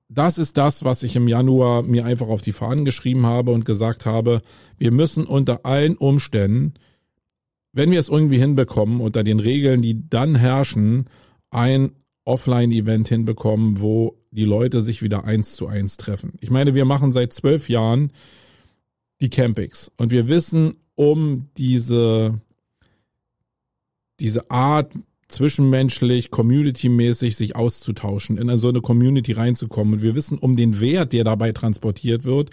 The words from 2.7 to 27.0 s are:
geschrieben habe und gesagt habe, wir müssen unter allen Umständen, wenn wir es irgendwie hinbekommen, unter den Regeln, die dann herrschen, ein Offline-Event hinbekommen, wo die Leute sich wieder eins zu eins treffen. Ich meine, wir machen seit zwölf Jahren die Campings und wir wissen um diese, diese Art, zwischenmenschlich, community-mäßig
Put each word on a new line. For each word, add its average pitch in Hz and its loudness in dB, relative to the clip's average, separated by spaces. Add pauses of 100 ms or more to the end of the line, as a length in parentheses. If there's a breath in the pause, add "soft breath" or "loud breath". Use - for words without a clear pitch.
geschrieben 127 0
habe 120 0
und 113 0
gesagt 113 -2
habe, 113 0 (360 soft breath)
wir 117 0
müssen 151 2
unter 127 -2
allen 143 0
Umständen, 135 0 (960 soft breath)
wenn 151 2
wir 175 4
es - 0
irgendwie 147 2
hinbekommen, 123 2
unter 110 -2
den 107 2
Regeln, 131 2
die 113 -2
dann 139 2
herrschen, 123 2 (400 soft breath)
ein 135 0 (320)
Offline-Event 117 0
hinbekommen, 110 0
wo 113 0 (140)
die 107 -2
Leute 117 0
sich 107 -4
wieder 101 -4
eins 107 -2
zu - -8
eins 101 -6
treffen. - -10
Ich 110 -8
meine, 139 2
wir 135 2
machen 135 2
seit 123 0
zwölf 151 0
Jahren 117 0 (1040 soft breath)
die 127 0
Campings - -4
und 120 -2
wir 120 2
wissen 160 0 (200)
um 147 0
diese, 117 0 (1800)
diese 110 -4
Art, 139 0 (360)
zwischenmenschlich, 131 0
community-mäßig 120 2